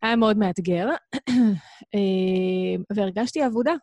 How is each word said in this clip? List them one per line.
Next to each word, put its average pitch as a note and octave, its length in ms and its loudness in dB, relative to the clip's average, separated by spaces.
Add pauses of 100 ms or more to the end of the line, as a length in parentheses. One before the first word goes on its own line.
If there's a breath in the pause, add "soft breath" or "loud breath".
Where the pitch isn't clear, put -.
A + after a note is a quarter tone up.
היה A3+ 140 0
מאוד A3 220 4
מאתגר, F3+ 500 0 (260)
<clears throat> A#3+ 800 0
אה, F#3 880 0 (140)
והרגשתי G#3+ 500 -2
אבודה. B3 360 0